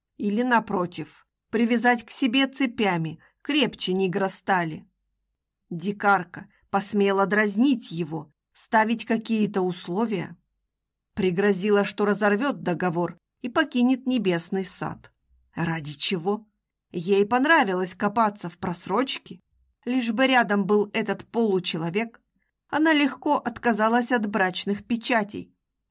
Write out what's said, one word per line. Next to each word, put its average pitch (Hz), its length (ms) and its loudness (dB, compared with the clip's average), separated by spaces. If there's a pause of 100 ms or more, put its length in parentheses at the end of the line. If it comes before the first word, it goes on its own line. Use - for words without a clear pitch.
(180)
Или, 208 240 0
напротив, 196 840 -2 (220)
привязать 240 560 2
к - 60 -16
себе 269 380 0
цепями, 196 680 -2 (220)
крепче 285 540 -2
негра 190 340 0
стали. 175 580 -4 (840)
Дикарка 196 800 -2 (200)
посмела 196 560 2
дразнить 208 680 2
его, 160 380 -8 (220)
ставить 226 540 0
какие-то 220 560 0
условия. 180 760 -4 (800)
Пригрозила, 196 680 2
что 202 200 -2
разорвет 208 580 0
договор 170 560 -2 (220)
и 247 80 -8
покинет 262 580 0
небесный 190 600 -2
сад. - 460 -10 (420)
Ради 156 400 -6
чего? 196 520 -2 (440)
Ей 196 340 2
понравилось 214 720 2
копаться 208 560 -2
в - 80 -16
просрочке. 185 800 -4 (460)
Лишь 240 260 0
бы 247 140 2
рядом 208 400 2
был 208 260 2
этот 208 320 -2
получеловек – 190 960 -2 (560)
она 311 160 4
легко 285 440 2
отказалась 226 760 0
от 233 160 2
брачных 202 580 -2
печатей, 226 720 -4 (360)